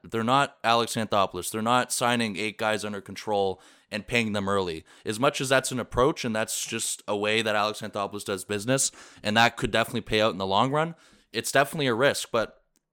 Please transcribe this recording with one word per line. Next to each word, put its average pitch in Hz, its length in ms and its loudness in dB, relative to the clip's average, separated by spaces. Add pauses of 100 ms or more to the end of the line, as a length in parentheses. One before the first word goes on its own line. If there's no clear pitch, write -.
They're 110 180 -2
not 135 400 2
Alex 117 320 2
Anthopoulos. 98 560 0
They're 107 120 -4
not 120 280 2
signing 117 460 0
eight 104 220 -4
guys 107 260 0
under 104 160 -8
control 98 640 -2 (280)
and 107 160 -8
paying 113 280 0
them 98 140 -2
early. 90 360 0 (220)
As 107 120 -4
much 143 220 0
as 135 80 -4
that's 131 240 2
an 123 80 -2
approach, 131 440 0
and 110 120 -2
that's - 300 -4
just - 420 -6
a 104 80 -2
way 107 240 2
that 107 160 0
Alex 107 240 -2
Anthopoulos 101 440 -6
does 95 200 -4
business, 110 480 0 (300)
and 107 160 0
that 117 180 6
could 117 140 -2
definitely 110 320 0
pay 107 180 0
out 107 120 4
in 87 60 -8
the 98 80 -2
long 104 240 2
run, 160 240 -2 (380)
it's 110 200 -4
definitely 143 340 2
a 120 80 2
risk. 120 360 2
But - 300 -2 (320)